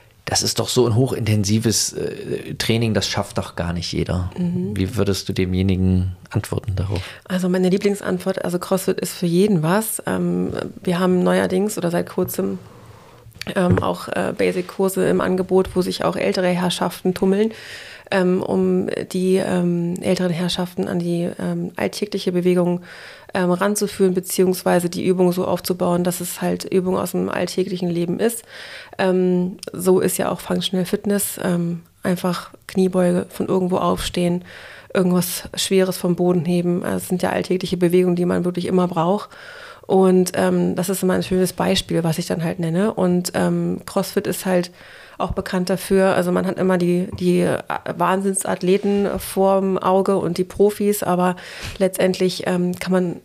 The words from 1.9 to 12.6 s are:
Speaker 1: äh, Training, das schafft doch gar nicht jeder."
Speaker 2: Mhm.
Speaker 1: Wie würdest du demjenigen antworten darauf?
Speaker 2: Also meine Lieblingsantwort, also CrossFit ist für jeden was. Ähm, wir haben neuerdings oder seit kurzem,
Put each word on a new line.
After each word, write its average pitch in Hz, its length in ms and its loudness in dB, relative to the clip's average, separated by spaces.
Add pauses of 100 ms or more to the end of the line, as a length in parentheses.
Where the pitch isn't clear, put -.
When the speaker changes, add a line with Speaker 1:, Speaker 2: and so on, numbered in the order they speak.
Speaker 1:
äh, - 640 -6
Training, 113 360 0
das 101 140 0
schafft - 320 -4
doch - 160 -6
gar 85 180 -2
nicht 87 200 -4
jeder." 87 440 -2
Speaker 2:
Mhm. 180 400 -2
Speaker 1:
Wie 95 200 -2
würdest 98 320 0
du 98 40 -2
demjenigen 92 840 2 (140)
antworten - 440 -4
darauf? 95 260 -2 (280)
Speaker 2:
Also 185 200 -2
meine 185 200 2
Lieblingsantwort, 190 760 0
also 175 140 -2
CrossFit 185 400 -2
ist - 140 -6
für - 140 -2
jeden 180 360 4
was. 196 440 0
Ähm, 180 460 0 (300)
wir 175 160 0
haben 185 240 2
neuerdings 185 560 0
oder 175 140 -2
seit 175 180 -2
kurzem, 190 480 -2 (960)